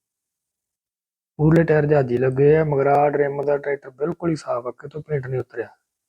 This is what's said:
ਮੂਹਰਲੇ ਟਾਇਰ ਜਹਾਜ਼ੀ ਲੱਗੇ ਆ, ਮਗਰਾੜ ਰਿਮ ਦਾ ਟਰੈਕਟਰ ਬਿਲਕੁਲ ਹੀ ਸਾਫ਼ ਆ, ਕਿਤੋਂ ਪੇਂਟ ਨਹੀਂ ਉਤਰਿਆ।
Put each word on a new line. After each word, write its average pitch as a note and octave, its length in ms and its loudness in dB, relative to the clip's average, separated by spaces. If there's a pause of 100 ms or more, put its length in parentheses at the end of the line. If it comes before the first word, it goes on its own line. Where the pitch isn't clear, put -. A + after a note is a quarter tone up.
(1400)
ਮੂਹਰਲੇ D#3+ 240 4
ਟਾਇਰ D3+ 220 2
ਜਹਾਜ਼ੀ C#3 320 0
ਲੱਗੇ C3+ 400 2
ਆ, D#3+ 60 2
ਮਗਰਾੜ C#3+ 540 2
ਰਿਮ C#3+ 240 -2
ਦਾ C#3+ 160 -2
ਟਰੈਕਟਰ C#3+ 340 -8
ਬਿਲਕੁਲ E3 380 -6
ਹੀ D#3+ 60 -2
ਸਾਫ਼ B2 320 -8
ਆ, A#2+ 40 -6
ਕਿਤੋਂ D3 300 -16
ਪੇਂਟ C#3 260 -6
ਨਹੀਂ C3 120 -6
ਉਤਰਿਆ। A#2+ 280 -10 (420)